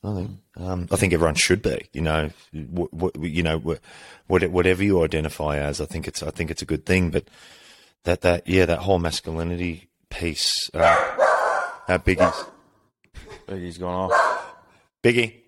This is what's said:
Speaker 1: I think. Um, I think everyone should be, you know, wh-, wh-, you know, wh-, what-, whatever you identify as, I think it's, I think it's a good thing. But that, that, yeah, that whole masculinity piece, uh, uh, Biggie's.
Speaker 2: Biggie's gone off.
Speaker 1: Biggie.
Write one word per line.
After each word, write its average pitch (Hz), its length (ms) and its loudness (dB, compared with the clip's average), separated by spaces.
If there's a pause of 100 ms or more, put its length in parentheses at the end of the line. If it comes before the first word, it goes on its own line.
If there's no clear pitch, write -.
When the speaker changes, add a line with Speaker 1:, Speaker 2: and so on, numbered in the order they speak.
Speaker 1:
I 104 100 -4
think. 98 180 -6 (240)
Um, 90 360 -6
I 95 60 2
think 90 160 4
everyone 80 220 4
should 90 280 2
be, - 300 -2
you 67 80 -4
know, 78 280 2 (240)
wh-, 78 420 -6
wh-, 85 280 -2
you 85 200 -2
know, 80 160 2
wh-, - 680 -10
what-, 92 220 4
whatever 90 320 4
you 95 200 4
identify 78 540 -2
as, 71 240 -2
I 73 40 -4
think 78 220 -8
it's, - 140 -10
I 76 80 -6
think 80 220 -6
it's - 100 -8
a 73 40 -8
good 78 200 -4
thing. 92 240 2
But 87 180 -2 (760)
that, 85 180 0
that, 87 260 2
yeah, 92 180 6
that 82 140 0
whole 92 200 2
masculinity 82 920 -4 (200)
piece, - 680 -4
uh, - 20 -4 (1080)
uh, 92 100 2
Biggie's. 92 480 2 (1000)
Speaker 2:
Biggie's 90 320 -10
gone 90 320 -4
off. - 440 -4 (480)
Speaker 1:
Biggie. 117 300 4 (140)